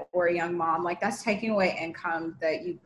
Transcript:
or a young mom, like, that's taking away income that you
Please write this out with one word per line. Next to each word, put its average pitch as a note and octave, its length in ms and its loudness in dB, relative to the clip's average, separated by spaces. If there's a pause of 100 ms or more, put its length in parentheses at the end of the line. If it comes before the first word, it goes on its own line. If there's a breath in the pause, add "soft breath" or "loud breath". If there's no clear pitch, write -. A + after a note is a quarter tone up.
(120)
or F3 140 4
a F3 80 4
young E3+ 220 0
mom, E3 260 2
like, F3 180 -2
that's A3 220 -2
taking A3 280 0
away G3 300 4
income E3 600 -4
that D#3+ 240 0
you F3 200 -6